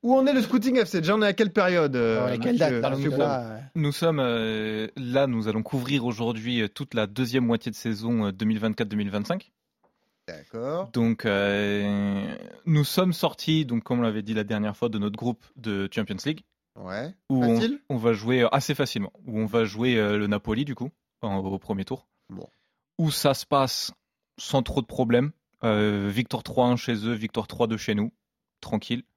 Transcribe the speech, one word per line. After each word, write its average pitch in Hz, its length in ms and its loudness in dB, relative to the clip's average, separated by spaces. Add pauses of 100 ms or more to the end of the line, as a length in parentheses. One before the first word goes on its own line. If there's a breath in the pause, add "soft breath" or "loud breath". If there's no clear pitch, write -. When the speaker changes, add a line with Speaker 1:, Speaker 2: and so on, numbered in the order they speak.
Speaker 1:
Où 240 140 4
en 262 100 6
est 285 80 4
le 262 80 4
Scouting 247 400 2
F 196 60 4
C ? 175 140 -2
Déjà, 180 140 2
on 220 60 2
est 208 60 4
à 196 60 2
quelle 214 180 2
période, 175 460 4
euh, 113 220 4
Speaker 2:
Alors, 123 100 0
les 123 100 -2
quelles 123 140 0
Speaker 1:
monsieur, 131 260 2
Speaker 2:
dates, 135 140 0
Speaker 1:
monsieur 139 200 0
Speaker 2:
alors, 131 40 0
Speaker 1:
Gourou ? - 20 -
Speaker 2:
là, 143 220 2
euh 110 160 -10 (180)
Speaker 3:
Nous 147 160 0
sommes, 156 300 0
euh, 110 760 0
là, 135 320 0
nous 113 220 0
allons 110 120 0
couvrir 127 440 -2
aujourd'hui, 117 560 -2
euh, 104 80 0
toute - 240 -12
la 110 120 2
deuxième 120 400 0
moitié 117 240 0
de 104 60 -8
saison, 113 520 -2
euh, 98 40 -2
deux 98 140 -4
mille 110 140 2
vingt-quatre 110 280 -2
deux 104 80 -6
mille 101 160 -2
vingt-cinq. 104 400 -4 (760)
Speaker 1:
D'accord. 120 680 -8
Speaker 3:
Donc, 113 320 0
euh, 101 1000 0 (420)
nous 151 180 4
sommes 185 300 2
sortis, 160 520 0
donc, 120 180 -2
comme 123 160 -2
on 120 40 2
l'avait 107 180 0
dit 107 120 -6
la 107 100 0
dernière 104 340 -2
fois, 120 120 0
de 110 100 -4
notre 104 180 -2
groupe 117 260 -4 (140)
de 101 360 -2
Champions 104 220 -2 (100)
League. 156 160 -4 (380)
Speaker 1:
Ouais. 104 340 -10 (160)
Speaker 3:
Où 131 140 4
on, 117 120 6
Speaker 1:
Facile ? 233 240 0 (100)
Speaker 3:
on 131 80 -2
va 113 160 4
jouer, 117 300 2
euh, 113 80 4
assez 139 240 0
facilement, 117 360 -2 (140)
où 110 140 -4
on 110 60 0
va 113 200 2
jouer, 113 320 0
euh, 104 200 2
le 104 100 0
Napoli, 107 360 0
du 143 120 -6
coup, 127 140 -8 (320)
en, 101 160 -2
au 95 220 -4
premier 98 260 -4
tour. - 220 -8 (220)
Speaker 1:
Bon. 92 180 -14 (500)
Speaker 3:
Où 156 140 2
ça 147 220 2
se - 120 -6
passe - 460 0 (480)
sans - 240 0
trop - 180 -2
de 113 60 -8
problèmes. 123 440 2 (320)
Euh, 104 460 2
victoire 117 340 -2
trois 123 240 2
un 123 80 4
chez 120 180 -2 (120)
eux, 117 80 -2
victoire 110 340 -4
trois 117 200 0
deux 110 100 -2
chez 107 160 -2
nous. 104 180 0 (500)
Tranquille. 113 420 -4 (140)